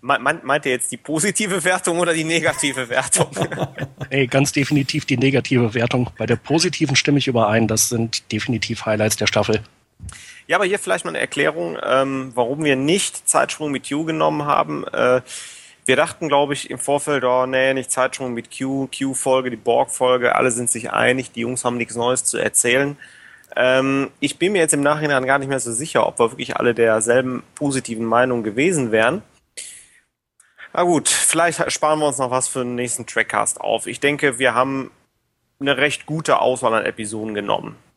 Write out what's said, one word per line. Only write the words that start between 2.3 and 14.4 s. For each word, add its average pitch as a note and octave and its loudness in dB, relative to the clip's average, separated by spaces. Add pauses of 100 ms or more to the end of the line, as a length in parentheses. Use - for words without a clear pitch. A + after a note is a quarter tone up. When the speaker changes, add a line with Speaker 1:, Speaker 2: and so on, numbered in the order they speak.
Speaker 1:
Wertung? C3 0 (400)
Speaker 2:
<laughs> - -10
Ey, C3+ 2
ganz C#3 2
definitiv C#3+ 0
die C#3 0
negative B2 2
Wertung. A#2+ 0
Bei A2 -2
der A#2 2
positiven D#3 0
stimme C#3+ 4
ich C3 0
überein. A2+ 4
Das G#2+ 0
sind A2+ -4
definitiv A2 -4
Highlights G#2+ 2
der G#2 0
Staffel. G#2+ 2 (880)
Speaker 1:
Ja, D#3+ 2
aber G3+ 4
hier F#3+ 0
vielleicht F#3 -2
mal E3+ -4
eine - -4
Erklärung, D#3 -2
ähm, C3+ 0
warum B2+ 0
wir C#3+ 4
nicht D3+ 0
Zeitsprung D3 0
mit C3 -6
Q D3+ -4
genommen D#3 0